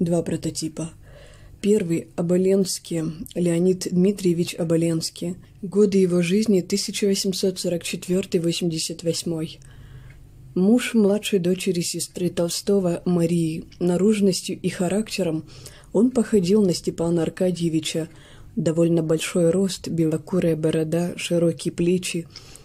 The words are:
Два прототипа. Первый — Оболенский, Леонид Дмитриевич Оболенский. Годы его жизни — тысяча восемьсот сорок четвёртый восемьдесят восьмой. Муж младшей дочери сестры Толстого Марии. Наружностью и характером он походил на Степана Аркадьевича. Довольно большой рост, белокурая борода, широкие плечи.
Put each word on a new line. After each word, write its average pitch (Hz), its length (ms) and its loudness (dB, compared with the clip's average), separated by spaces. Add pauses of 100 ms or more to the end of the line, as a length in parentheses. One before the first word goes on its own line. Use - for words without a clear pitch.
Два 170 220 0
прототипа. 160 680 -6 (720)
Первый — 190 460 2 (100)
Оболенский, 185 880 0 (320)
Леонид 175 560 0
Дмитриевич 180 640 0
Оболенский. 165 800 -2 (260)
Годы 196 380 2
его 180 240 4
жизни — 196 460 2
тысяча 202 380 -2
восемьсот 196 520 -2
сорок 175 240 -4
четвёртый 185 580 -2
восемьдесят 165 640 -2
восьмой. 160 560 -4 (960)
Муж 214 400 4
младшей 208 460 2
дочери 180 400 -2
сестры 175 480 -4
Толстого 175 760 -2
Марии. 170 600 0 (160)
Наружностью 185 800 2
и 185 80 -2
характером 175 800 -2 (460)
он 240 200 4
походил 214 500 4
на 175 120 4
Степана 170 500 -2
Аркадьевича. 165 840 -2 (460)
Довольно 165 480 2
большой 160 480 2
рост, 185 380 0
белокурая 165 640 0
борода, 160 640 0
широкие 170 560 0
плечи. 175 560 0 (360)